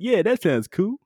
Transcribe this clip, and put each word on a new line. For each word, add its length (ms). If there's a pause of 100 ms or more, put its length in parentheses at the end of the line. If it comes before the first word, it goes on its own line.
Yeah, 200
that 180
sounds 260
cool. 380